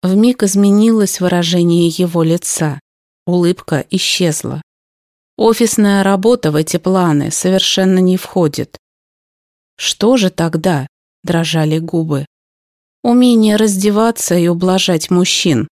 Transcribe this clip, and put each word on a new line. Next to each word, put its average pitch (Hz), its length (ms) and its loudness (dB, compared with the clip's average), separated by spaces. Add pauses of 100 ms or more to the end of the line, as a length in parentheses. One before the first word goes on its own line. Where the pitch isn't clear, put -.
Вмиг 214 400 2
изменилось 202 760 2
выражение 175 680 0
его 170 340 -2
лица. 160 560 -2 (480)
Улыбка 175 640 -2
исчезла. 156 720 -4 (800)
«Офисная 214 640 2
работа 196 500 0
в 151 40 0
эти 156 200 -2
планы 165 540 0
совершенно 185 720 0
не 185 180 2
входит». - 580 -4 (1000)
«Что - 420 0
же 190 100 2
тогда?» 160 580 -2 (360)
дрожали 160 560 -2
губы. 160 480 -4 (760)
«Умение 240 540 4
раздеваться 208 760 0
и 170 140 2
ублажать 180 600 0
мужчин». 175 640 0